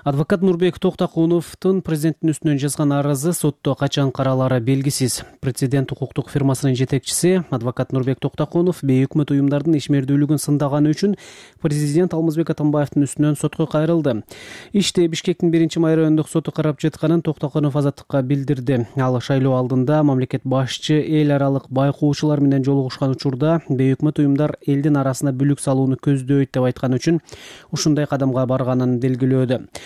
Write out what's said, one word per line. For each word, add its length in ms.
Адвокат 380
Нурбек 360
Токтакуновдун 1000
президенттин 540
үстүнөн 260
жазган 320
арызы 400
сотто 420
качан 380
каралары 480
белгисиз. 640
Прецедент 520
укуктук 360
фирмасынын 480
жетекчиси 720
адвокат 460
Нурбек 260
Токтакунов 640
бейөкмөт 480
уюмдардын 460
ишмердүүлүгүн 580
сындаганы 560
үчүн 220
президент 500
Алмазбек 400
Атамбаевдин 540
үстүнөн 340
сотко 240
кайрылды. 540
Ишти 340
Бишкектин 420
биринчи 300
май 160
райондук 320
соту 240
карап 320
жатканын 380
Токтакунов 540
Азаттыкка 440
билдирди. 680
Ал 220
шайлоо 340
алдында 460
мамлекет 420
башчы 560
эл 320
аралык 380
байкоочулар 720
менен 280
жолугушкан 480
учурда 540
бейөкмөт 500
уюмдар 460
элдин 340
арасына 320
бүлүк 320
салууну 320
көздөйт 560
деп 160
айткан 320
үчүн 240
ушундай 320
кадамга 400
барганын 460
белгилөөдө. 760